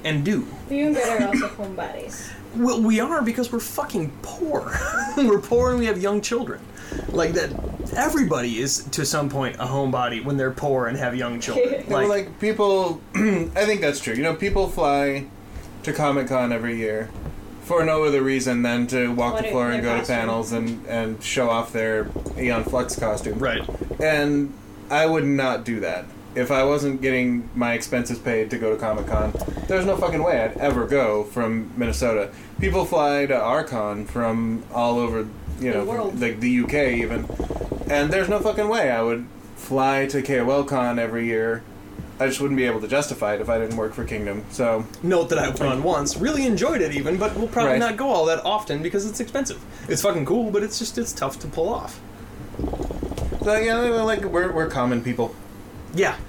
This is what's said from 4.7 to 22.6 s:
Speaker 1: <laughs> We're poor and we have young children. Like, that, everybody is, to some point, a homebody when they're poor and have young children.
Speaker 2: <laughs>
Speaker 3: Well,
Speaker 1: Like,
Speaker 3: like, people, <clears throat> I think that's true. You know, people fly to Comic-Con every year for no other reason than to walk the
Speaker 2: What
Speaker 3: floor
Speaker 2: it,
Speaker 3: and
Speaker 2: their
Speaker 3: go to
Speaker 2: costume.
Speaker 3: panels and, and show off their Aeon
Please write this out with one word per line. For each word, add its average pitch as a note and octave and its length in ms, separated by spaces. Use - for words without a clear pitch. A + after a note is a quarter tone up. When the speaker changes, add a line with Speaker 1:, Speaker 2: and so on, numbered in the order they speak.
Speaker 1:
<laughs> G#5 200
We're A3 240
poor B3 300
and B3 80
we A#3 80
have F#3 160
young G3+ 180
children. A#3 400
Like, E3 240
that, E3+ 180
everybody D#3 640
is, C3+ 300
to D3 160
some C#3+ 240
point, C3 260
a B2+ 80
homebody B2+ 580
when C#3 140
they're B2+ 140
poor C3 380
and C3 100
have A#2+ 180
young A#2+ 240
children. B3 460
Speaker 2:
<laughs> - 20
Speaker 3:
Well, G3+ 200
Speaker 1:
Like, G3+ 180
Speaker 3:
like, - 140
people, G3 680
<clears throat> - 60
I F#3+ 500
think G#3 160
that's D3 200
true. A2+ 140
You B2+ 80
know, D#3+ 120
people G3 340
fly C#3+ 580
to D3+ 100
Comic-Con C3+ 580
every A#2 240
year A2 320
for E3+ 220
no D#3 200
other C#3 180
reason B2+ 400
than A#2+ 260
to B2 260
walk A#2+ 220
the A2 80
Speaker 2:
What - 80
Speaker 3:
floor A#2+ 180
Speaker 2:
it, A#2+ 60
Speaker 3:
and A#2 80
Speaker 2:
their A#2 80
Speaker 3:
go - 20
to A#2 60
Speaker 2:
costume. A#2+ 160
Speaker 3:
panels A2+ 360
and, A2+ 360
and A2 360
show B2 240
off A2+ 240
their A2 380
Aeon A#2+ 280